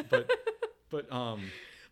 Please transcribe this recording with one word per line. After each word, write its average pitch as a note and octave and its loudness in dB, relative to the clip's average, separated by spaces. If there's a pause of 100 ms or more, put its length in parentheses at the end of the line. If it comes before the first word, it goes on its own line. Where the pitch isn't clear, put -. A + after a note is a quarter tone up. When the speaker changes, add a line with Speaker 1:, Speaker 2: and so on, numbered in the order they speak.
Speaker 1:
but, B4 6 (320)
Speaker 2:
<laughs> - -6
Speaker 1:
but, D3 -2
um, A#2 -2 (480)